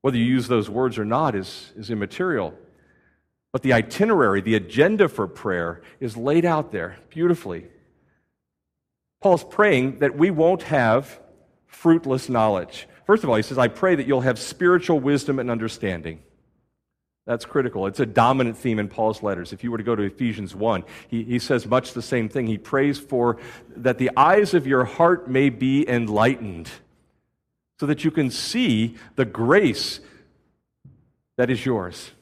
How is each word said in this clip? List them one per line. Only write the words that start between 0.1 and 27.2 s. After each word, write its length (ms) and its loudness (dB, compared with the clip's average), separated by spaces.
you 60 2
use 240 0
those 200 2
words 300 -2
or 60 -4
not 320 0
is, 400 -10
is 120 -16
immaterial. 640 -4
But 100 -6
the 100 2
itinerary, 680 2
the 160 0
agenda 520 2
for 200 -4
prayer 540 -6
is 160 -8
laid 280 0
out 280 -2
there 240 -8
beautifully. 580 -4
Paul's 240 4
praying 560 2
that 160 0
we 160 2
won't 320 2
have 560 0
fruitless 640 0
knowledge. 600 -2
First 160 4
of 80 -2
all, 60 4
he 60 2
says, 160 -4
"I 100 4
pray 260 2
that 140 2
you'll 140 2
have 140 0
spiritual 600 0
wisdom 400 0
and 100 -6
understanding." 760 -6
That's 200 -4
critical. 420 -2
It's 140 -6
a 60 2
dominant 500 2
theme 240 -2
in 80 -6
Paul's 340 -4
letters. 300 -6
If 100 -16
you 80 -6
were 80 -6
to 60 -8
go 100 0
to 80 -2
Ephesians 540 -6
one, 260 -2
he, 160 -6
he 160 -4
says 300 -2
much 240 -2
the 100 -8
same 260 -4
thing. 200 -4
He 100 -2
prays 400 -2
for 400 -2
that 220 0
the 180 0
eyes 380 4
of 120 2
your 180 2
heart 460 2
may 180 4
be 400 0
enlightened, 800 0